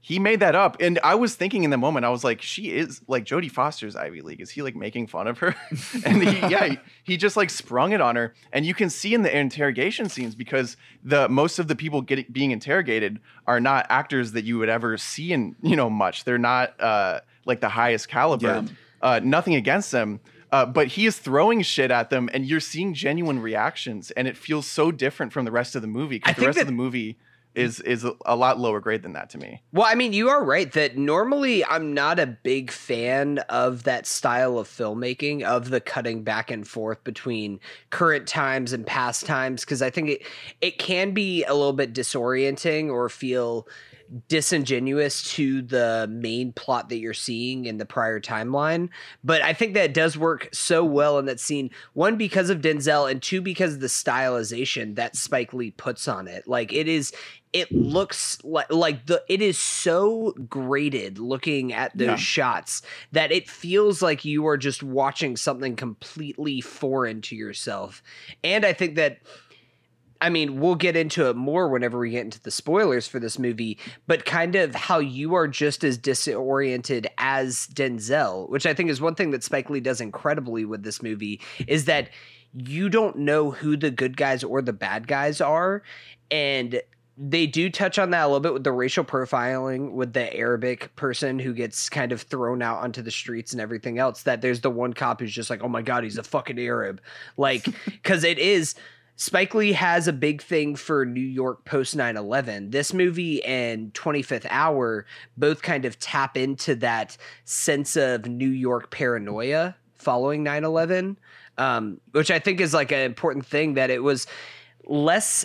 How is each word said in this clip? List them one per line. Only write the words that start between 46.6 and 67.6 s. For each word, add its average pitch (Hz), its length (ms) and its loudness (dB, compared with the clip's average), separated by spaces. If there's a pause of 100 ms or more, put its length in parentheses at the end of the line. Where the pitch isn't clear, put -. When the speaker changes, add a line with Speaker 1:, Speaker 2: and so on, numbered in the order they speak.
Speaker 3:
that 120 100 -6
you're 110 160 -6
seeing 123 520 -6
in 110 120 -6
the 107 80 -6
prior 113 340 -2
timeline. 143 680 -2 (340)
But 156 200 4
I 160 100 2
think 208 220 0
that 165 200 4
does 160 240 2
work 160 340 0
so 170 320 4
well 147 340 4
in 139 80 0
that - 140 -4
scene, 139 300 -4 (220)
one, 202 240 4
because 190 340 2
of 170 100 2
Denzel, 147 500 4
and 131 120 -2
two, 185 180 -2
because 180 340 0
of 135 60 -10
the 131 60 -4
stylization 120 1080 -2
that 117 200 -4
Spike - 360 -2
Lee 120 180 -6
puts - 380 -6
on 95 200 -4
it. 90 200 -14
Like, 120 240 -2
it 156 160 0
is, 156 240 0 (400)
it 180 180 -2
looks 156 720 0
like, 151 300 -2
like 156 340 2
the, 170 220 2
it 196 120 2
is 196 180 2
so 208 760 2 (160)
graded 131 680 -2
looking 131 540 -2
at 120 240 -4
those 123 120 2
Speaker 2:
Yeah. 107 80 2
Speaker 3:
shots - 640 -2 (300)
that 151 200 4
it - 160 0
feels 190 540 2
like 160 220 2
you 151 220 0
are 151 120 4
just 135 240 -4
watching 135 540 0
something 131 400 -2
completely 139 840 -6
foreign 127 640 -2
to - 140 -10
yourself. 101 640 -8 (400)